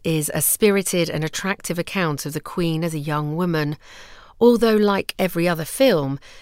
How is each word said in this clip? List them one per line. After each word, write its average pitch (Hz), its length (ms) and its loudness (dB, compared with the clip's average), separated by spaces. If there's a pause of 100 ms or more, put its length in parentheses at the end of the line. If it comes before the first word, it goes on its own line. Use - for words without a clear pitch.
is 156 280 0
a 156 80 -2
spirited 190 720 2
and 156 140 -4
attractive 185 520 -6
account 165 480 -4
of 143 100 -8
the 151 60 -4
Queen 165 440 -2
as 160 100 -4
a 151 60 -4
young 151 340 -4
woman, 160 420 0 (640)
although, 226 360 6
like 202 420 0
every 175 300 0
other 165 160 -2
film, 151 560 2 (220)